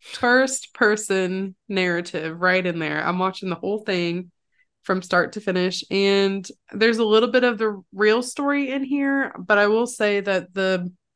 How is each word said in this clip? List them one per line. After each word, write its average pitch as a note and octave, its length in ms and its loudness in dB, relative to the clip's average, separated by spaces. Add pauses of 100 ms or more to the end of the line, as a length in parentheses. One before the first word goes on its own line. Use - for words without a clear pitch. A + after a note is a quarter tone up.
First B3+ 760 0
person F#3+ 800 0 (120)
narrative F3 720 -2
right F#3 240 2
in F3 140 -2
there. D3+ 260 -4
I'm F3+ 140 0
watching F#3 320 -2
the E3+ 60 -4
whole G3+ 240 -4
thing F3+ 500 -4 (540)
from F#3+ 180 -2
start F3+ 320 0
to G#3 80 -10
finish, F3+ 480 -2
and G3 580 2 (240)
there's A3 280 2
a A3+ 60 2
little A3 260 4
bit B3 120 4
of A#3+ 140 2
the G#3 240 -4 (120)
real G#3+ 280 4
story C#4+ 480 -2
in C4+ 140 -4
here, C#4 560 -2
but G3+ 180 2
I G#3 100 6
will A3 200 2
say G#3 320 0
that F#3 340 -2
the F#3 380 -2 (240)